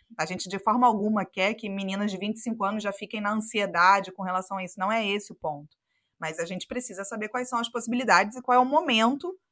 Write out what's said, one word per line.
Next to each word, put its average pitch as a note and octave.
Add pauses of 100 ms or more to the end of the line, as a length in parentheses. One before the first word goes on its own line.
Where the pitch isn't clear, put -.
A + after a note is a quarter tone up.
(180)
A D#3+
gente, F3+
de G3
forma A#3+
alguma, G#3+
quer G3
que A3+
meninas G3
de F#3+
vinte G#3
e -
cinco A3
anos G#3
já G#3
fiquem G#3
na G#3
ansiedade G3
com F#3+
relação F#3
a F#3
isso, F3+
não F#3+
é A3+
esse G3+
o F3
ponto. D3+ (420)
Mas D#3+
a E3+
gente F#3
precisa A#3
saber G#3+
quais B3
são B3
as A#3
possibilidades A3+
e B3+
qual B3
é -
o B3+
momento C#4+ (140)